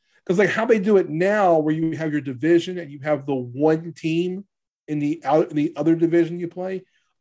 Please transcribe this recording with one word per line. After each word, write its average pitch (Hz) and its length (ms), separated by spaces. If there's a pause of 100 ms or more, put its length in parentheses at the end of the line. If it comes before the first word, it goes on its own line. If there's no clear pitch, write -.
(260)
'cause, 180 120
like, 196 120
how 220 160
they 233 140
do 202 180
it 175 120
now, 180 480
where 156 160
you 160 240
have 156 140
your 147 100
division 165 560
and 160 140
you 143 80
have 143 260
the 143 100
one 151 580
team 180 520 (420)
in 151 120
the 147 260
out, 165 240
in 156 60
the 147 200
other 156 200
division 170 440
you 175 80
play, 185 360 (380)